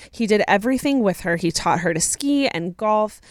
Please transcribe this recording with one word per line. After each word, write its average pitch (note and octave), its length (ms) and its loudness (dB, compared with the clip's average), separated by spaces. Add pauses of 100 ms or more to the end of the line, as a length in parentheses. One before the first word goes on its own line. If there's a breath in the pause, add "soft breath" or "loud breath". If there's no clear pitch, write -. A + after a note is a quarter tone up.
(120)
He A3+ 160 -4
did G#3 200 2
everything B3+ 540 2
with F#3+ 200 0
her. E3+ 160 -2
He F3 120 0
taught E3+ 300 0
her E3+ 120 0
to D#3+ 80 -2
ski C#4 500 0
and E3+ 280 -6
golf. G#3+ 420 0 (120)